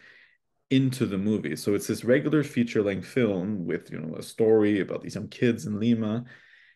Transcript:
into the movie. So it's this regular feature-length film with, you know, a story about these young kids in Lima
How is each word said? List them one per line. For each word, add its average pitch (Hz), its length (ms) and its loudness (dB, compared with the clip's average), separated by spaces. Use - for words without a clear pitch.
into 131 360 2
the 98 100 -2
movie. 104 380 -2
So 110 180 -2
it's 98 140 -2
this 110 160 -4
regular 147 400 2
feature-length 107 640 0
film 101 580 -2
with, 85 260 -6
you - 80 -10
know, 80 160 -10
a - 60 -12
story 107 600 4
about - 200 -6
these - 140 -10
young 101 120 -8
kids 120 380 -2
in 104 140 -4
Lima 113 460 0